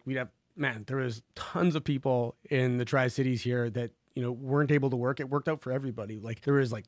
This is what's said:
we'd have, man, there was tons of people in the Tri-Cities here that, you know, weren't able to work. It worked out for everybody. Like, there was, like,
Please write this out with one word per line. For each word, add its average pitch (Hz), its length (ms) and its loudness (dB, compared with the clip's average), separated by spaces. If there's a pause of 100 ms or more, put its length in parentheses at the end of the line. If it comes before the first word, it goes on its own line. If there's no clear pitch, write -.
we'd 131 100 -4
have, 127 140 -4 (260)
man, 120 320 -2
there 131 100 -4
was 123 260 -4 (120)
tons 175 400 0
of 156 80 -2
people 127 540 0 (120)
in 127 280 2
the 123 80 0
Tri-Cities 127 560 2
here 123 300 0
that, 117 200 -4 (240)
you 127 80 -2
know, 123 80 -2
weren't 135 400 2
able 139 180 4
to 127 60 -2
work. 127 240 0
It 135 100 -4
worked 139 180 0
out 156 140 -2
for 127 100 -6
everybody. 113 460 -4
Like, 110 240 -8
there 139 140 4
was, 135 160 4
like, 107 160 -6